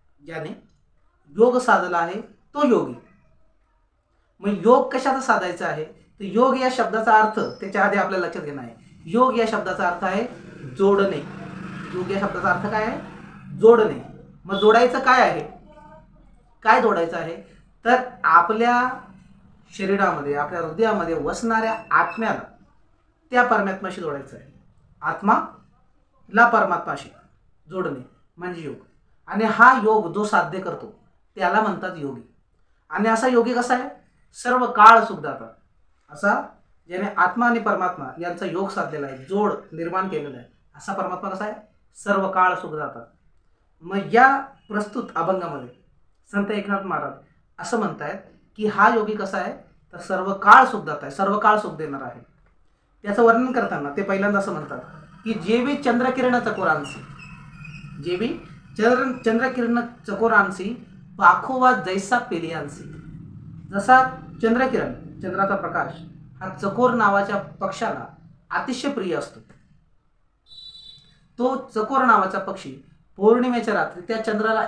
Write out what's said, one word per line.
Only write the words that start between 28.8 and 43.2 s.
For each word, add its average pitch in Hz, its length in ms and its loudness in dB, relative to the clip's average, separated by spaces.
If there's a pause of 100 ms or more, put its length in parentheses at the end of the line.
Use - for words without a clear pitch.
आणि 202 180 0
हा 226 280 6 (100)
योग 208 300 2
जो 208 100 -2
साध्य 190 360 0
करतो - 400 -12 (360)
त्याला 190 260 0
म्हणतात 185 360 -4
योगी. 131 240 -10 (680)
आणि 202 200 -2
असा 226 180 2
योगी 247 260 4
कसा 240 200 0
आहे? 254 260 -4 (380)
सर्व 247 280 0
काळ 220 380 10
सुखदाता. 147 440 -8 (640)
असा 202 320 0 (460)
ज्याने 190 200 -4 (100)
आत्मा 233 300 2
आणि 233 120 2
परमात्मा 185 460 -2 (140)
यांचा 175 260 -6
योग 185 240 -4
साधलेला 151 380 -6
आहे, 131 100 -12
जोड 190 340 -2 (200)
निर्माण 175 360 -4
केलेला 143 300 -8
आहे, 120 80 -20 (300)
असा 190 180 -10
परमात्मा 190 360 -6
कसा 190 160 -8
आहे? 214 80 -6 (460)
सर्व 196 320 0
काळ 185 240 4
सुखदाता. 151 440 -10 (840)